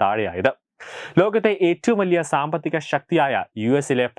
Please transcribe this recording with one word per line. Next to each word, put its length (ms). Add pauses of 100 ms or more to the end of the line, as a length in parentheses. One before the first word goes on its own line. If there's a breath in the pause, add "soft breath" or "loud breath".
താഴെയായത്. 500 (680 loud breath)
ലോകത്തെ 420
ഏറ്റവും 380
വലിയ 220
സാമ്പത്തിക 560
ശക്തിയായ 640 (140)
യു 140
എസിലെ 480